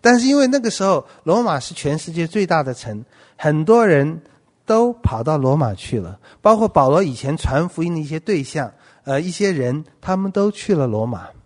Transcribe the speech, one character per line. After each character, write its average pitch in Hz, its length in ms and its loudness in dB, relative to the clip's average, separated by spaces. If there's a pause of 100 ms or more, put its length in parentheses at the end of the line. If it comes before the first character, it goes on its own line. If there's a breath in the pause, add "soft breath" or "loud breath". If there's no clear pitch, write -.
但 240 180 6
是 240 60 0
因 277 120 4
为 269 100 4
那 269 120 2
个 226 120 -2
时 - 120 -4
候 185 220 2 (180 loud breath)
罗 202 200 2
马 165 160 0
是 147 140 -12
全 147 240 -4
世 160 160 -10
界 170 120 -2
最 185 220 -2
大 165 160 2
的 131 100 -6
城， 110 300 -10 (320 soft breath)
很 156 300 0
多 226 200 6
人 156 360 2 (440 soft breath)
都 233 280 2
跑 120 280 -4
到 151 160 0
罗 131 200 2
马 123 160 0
去 - 260 -6
了， 92 180 -10 (240 soft breath)
包 220 140 6
括 220 100 0
保 139 240 2
罗 165 140 4
以 147 100 -4
前 135 220 -6
传 156 320 -2
福 165 160 -6
音 170 100 -2
的 160 60 -4
一 151 60 -6
些 147 120 -8
对 165 240 -2
象， 135 300 -8 (320 soft breath)
呃， 139 160 -2
一 175 100 -4
些 196 220 -2
人， 139 320 -2 (160)
他 185 160 -2
们 190 160 -2
都 202 180 0
去 - 240 -4
了 143 140 2
罗 110 180 -2
马 107 220 -8 (180)